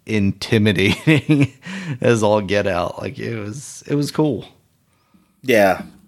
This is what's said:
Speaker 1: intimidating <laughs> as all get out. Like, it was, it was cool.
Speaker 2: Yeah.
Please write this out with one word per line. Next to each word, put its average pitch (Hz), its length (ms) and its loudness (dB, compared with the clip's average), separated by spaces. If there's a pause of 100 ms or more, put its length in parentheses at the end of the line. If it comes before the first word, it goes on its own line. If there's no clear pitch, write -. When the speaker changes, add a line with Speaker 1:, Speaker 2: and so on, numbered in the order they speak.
Speaker 1:
intimidating 110 1500 2 (260)
<laughs> 165 240 -10
as 117 220 2
all 107 160 2
get 101 280 0
out. 87 340 -4
Like, - 180 -10
it 113 180 -8
was, 110 480 -14
it 147 100 -4
was 143 160 -2
cool. 143 340 -2 (960)
Speaker 2:
Yeah. 101 380 4 (260)